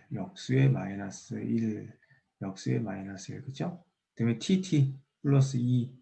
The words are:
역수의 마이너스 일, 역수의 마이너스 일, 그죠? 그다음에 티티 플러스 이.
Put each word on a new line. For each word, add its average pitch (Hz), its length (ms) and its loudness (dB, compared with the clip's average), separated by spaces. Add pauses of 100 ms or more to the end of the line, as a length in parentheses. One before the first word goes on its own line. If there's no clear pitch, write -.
(140)
역수의 131 560 2
마이너스 98 640 -4
일, 110 580 -2 (500)
역수의 110 380 -2
마이너스 98 540 -8
일, - 80 -10
그죠? - 420 -8 (320)
그다음에 117 240 0
티티 170 580 2 (240)
플러스 135 360 4
이. 123 440 2